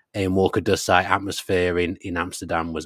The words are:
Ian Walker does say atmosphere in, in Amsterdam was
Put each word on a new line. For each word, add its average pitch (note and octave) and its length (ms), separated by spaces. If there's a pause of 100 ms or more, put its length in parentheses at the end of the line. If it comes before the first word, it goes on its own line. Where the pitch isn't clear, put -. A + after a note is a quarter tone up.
(140)
Ian F#2+ 220
Walker F#2+ 240
does F#2 220
say F#2 160
atmosphere F#2 800
in, F2 220
in F2 160
Amsterdam E2+ 560
was D#2 120